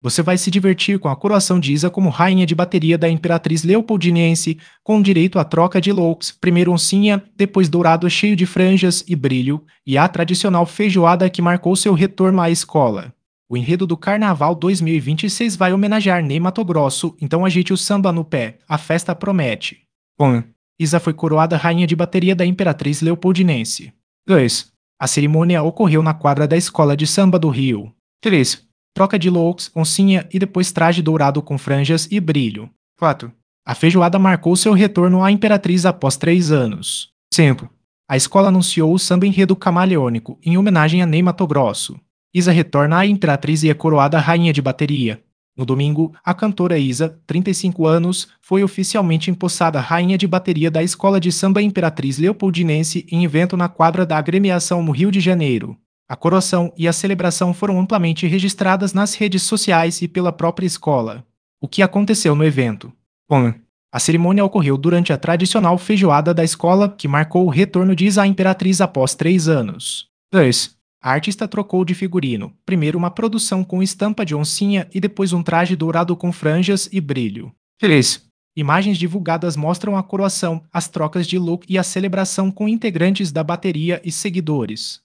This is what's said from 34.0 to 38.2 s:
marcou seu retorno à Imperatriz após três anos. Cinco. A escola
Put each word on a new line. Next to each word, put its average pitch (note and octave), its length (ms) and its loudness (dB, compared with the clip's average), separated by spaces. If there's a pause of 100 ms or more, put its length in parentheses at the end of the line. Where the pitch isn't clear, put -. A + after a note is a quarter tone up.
marcou F#3 360 2
seu G#3+ 180 2
retorno F#3 520 4
à G3 80 4
Imperatriz G3 540 2
após D#3+ 300 0
três E3 360 2
anos. A2+ 560 -4 (240)
Cinco. C3+ 360 2 (400)
A - 80 -2
escola G3 320 2